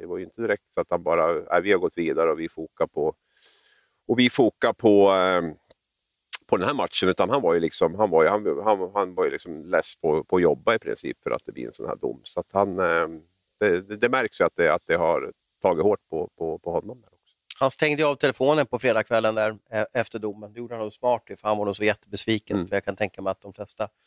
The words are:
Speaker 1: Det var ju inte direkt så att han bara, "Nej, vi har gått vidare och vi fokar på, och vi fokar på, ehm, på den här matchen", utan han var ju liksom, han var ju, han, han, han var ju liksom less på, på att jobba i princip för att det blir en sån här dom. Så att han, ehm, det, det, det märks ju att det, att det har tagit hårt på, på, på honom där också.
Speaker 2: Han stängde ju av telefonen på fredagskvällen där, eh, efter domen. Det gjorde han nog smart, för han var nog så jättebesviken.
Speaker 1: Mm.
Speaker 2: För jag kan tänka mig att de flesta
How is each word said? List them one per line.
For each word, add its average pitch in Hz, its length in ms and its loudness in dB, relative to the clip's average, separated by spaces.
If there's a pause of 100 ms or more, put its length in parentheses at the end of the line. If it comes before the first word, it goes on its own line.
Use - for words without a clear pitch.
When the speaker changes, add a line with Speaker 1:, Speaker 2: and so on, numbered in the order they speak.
Speaker 1:
Det 87 60 -14
var 87 120 -8
ju 92 60 -10
inte 90 180 -14
direkt 104 300 -4
så - 80 -4
att 82 100 -4
han 87 120 -2
bara, 85 300 2
"Nej, 87 280 0
vi 101 120 2
har 92 60 6
gått 85 200 -2
vidare 82 320 0
och 78 100 -2
vi 82 80 -6
fokar - 380 -8
på, 76 280 -4 (920)
och 117 100 0
vi 123 120 4
fokar 117 420 2
på, 101 380 6
ehm, 90 440 2 (920)
på 113 100 2
den 92 100 0
här 143 80 0
matchen", 95 340 -2
utan 92 220 2
han 135 120 0
var 85 120 4
ju 87 60 2
liksom, 82 340 0
han 101 160 0
var 80 120 4
ju, 78 60 6
han, 98 360 -2
han, 95 300 0
han 92 200 -2
var 92 100 0
ju 71 60 0
liksom 76 340 -10
less 85 320 -2
på, 78 280 0
på - 120 -2
att 90 60 4
jobba 82 320 2
i 113 40 0
princip - 440 -10
för - 80 -6
att 58 140 -4
det - 80 -14
blir 60 140 -10
en 57 60 -12
sån - 160 -12
här - 80 -6
dom. 62 280 -6
Så - 160 -10
att - 120 -10
han, 98 260 0
ehm, 82 440 0 (380)
det, 92 200 2
det, 101 160 -12
det 120 120 2
märks 127 320 -2
ju 92 40 2
att 85 120 0
det, 82 120 4
att 80 180 0
det 85 80 -2
har 80 380 0 (300)
tagit 90 220 2
hårt 104 160 2 (100)
på, 78 280 -6
på, 80 200 -6
på - 120 -12
honom 101 300 -6
där - 80 -20
också. - 60 -20 (460)
Speaker 2:
Han 135 100 2
stängde 151 320 -2
ju 151 60 2
av 143 60 0
telefonen 139 520 2
på 123 120 -6
fredagskvällen 110 560 0
där, 107 240 -2 (120)
eh, 107 220 -2
efter 117 260 -4
domen. 104 340 -10
Det 113 60 -20
gjorde 120 160 -12
han 113 80 -8
nog 107 100 -8
smart, 123 340 -2
för 104 220 -10
han 107 100 2
var 104 60 -2
nog 101 120 -2
så 104 80 -4
jättebesviken. 104 720 -2
Speaker 1:
Mm. 90 120 -4
Speaker 2:
För 98 80 -2
jag 98 80 -2
kan 98 120 -6
tänka 98 260 -6
mig 95 80 -4
att 95 100 -6
de 98 120 -18
flesta 104 360 -10 (180)